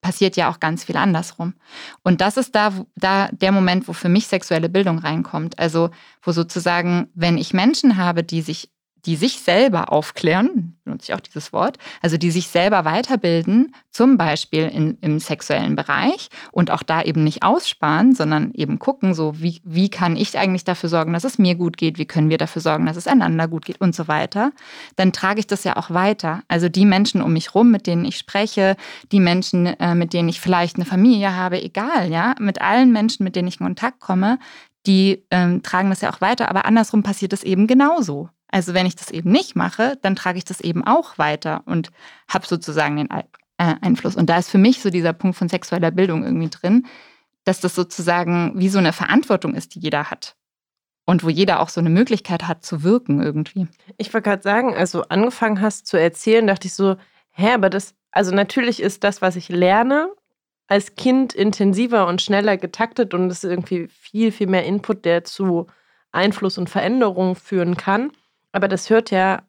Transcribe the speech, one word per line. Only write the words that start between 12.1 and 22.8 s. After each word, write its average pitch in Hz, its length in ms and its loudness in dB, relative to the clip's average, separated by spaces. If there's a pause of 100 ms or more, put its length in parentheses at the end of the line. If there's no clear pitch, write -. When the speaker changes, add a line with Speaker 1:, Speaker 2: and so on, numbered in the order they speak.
Speaker 1:
die 170 140 0
sich 170 180 -4
selber 185 360 2
weiterbilden, 190 880 0 (160)
zum 254 260 4
Beispiel 156 520 0
in, 156 320 -2
im 156 180 0
sexuellen 147 580 -4
Bereich 147 520 -2 (220)
und - 200 0
auch - 120 -2
da 160 200 -2
eben 156 220 0
nicht 151 180 -2
aussparen, 196 720 2
sondern 156 380 -2
eben 147 260 -4
gucken, 190 360 0
so 156 260 -4
wie, 165 240 -4
wie 185 260 0
kann 170 260 -2
ich - 220 -4
eigentlich 185 260 -2
dafür 175 240 -4
sorgen, 165 240 0
dass 170 120 -2
es 262 140 -4
mir 180 180 4
gut 170 200 -2
geht, 160 220 -2
wie 151 80 -4
können 156 240 2
wir 160 80 0
dafür 156 240 -4
sorgen, 160 240 0